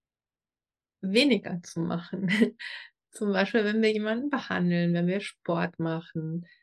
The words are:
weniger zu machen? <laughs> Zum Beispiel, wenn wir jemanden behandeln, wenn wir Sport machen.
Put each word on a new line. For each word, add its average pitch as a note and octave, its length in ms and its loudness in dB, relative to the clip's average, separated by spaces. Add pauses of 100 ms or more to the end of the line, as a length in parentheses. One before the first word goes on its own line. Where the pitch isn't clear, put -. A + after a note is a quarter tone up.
(1040)
weniger G3 600 2
zu - 180 -6
machen? F3+ 460 -4
<laughs> G#3 300 2 (540)
Zum G#3 200 -2
Beispiel, G3 320 2
wenn G#3+ 180 0
wir A3 120 4
jemanden A3 360 -2
behandeln, F3 640 0
wenn F3 140 2
wir F#3 120 0
Sport F3 600 -4
machen. E3 680 -4 (160)